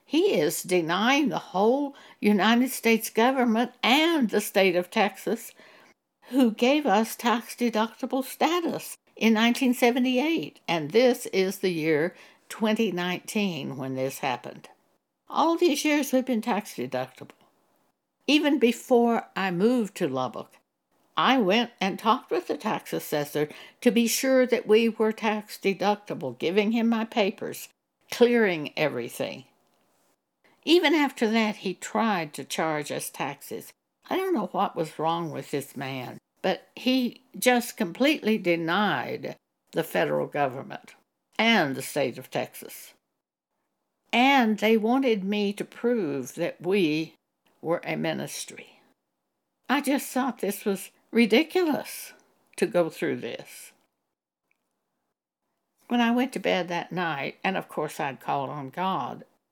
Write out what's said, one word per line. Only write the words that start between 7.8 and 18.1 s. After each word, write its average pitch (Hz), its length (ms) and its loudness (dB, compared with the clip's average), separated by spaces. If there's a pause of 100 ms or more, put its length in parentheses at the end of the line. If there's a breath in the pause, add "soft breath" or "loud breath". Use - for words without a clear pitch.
status 311 720 -4 (200)
in 220 180 4
nineteen 240 400 2
seventy-eight, 254 960 0
and 160 240 -2
this 247 360 4
is 190 300 0
the 190 140 0
year 160 420 0 (360 loud breath)
twenty 220 420 0
nineteen 175 840 -4
when 131 200 -8
this 131 240 -4
happened. 135 500 -8 (580)
All 330 300 0
these 339 260 2
years 294 300 0
we've 254 100 4
been 247 160 -2
tax-deductible. 131 920 -6 (960)